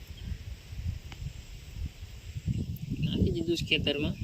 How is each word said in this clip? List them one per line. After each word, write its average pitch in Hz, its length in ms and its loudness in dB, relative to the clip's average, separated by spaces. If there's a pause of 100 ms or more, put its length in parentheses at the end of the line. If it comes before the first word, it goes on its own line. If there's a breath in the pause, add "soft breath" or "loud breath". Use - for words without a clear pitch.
(3000)
નાખી - 340 6
દીધું 330 220 4
છે - 120 0
ખેતરમાં, 151 560 4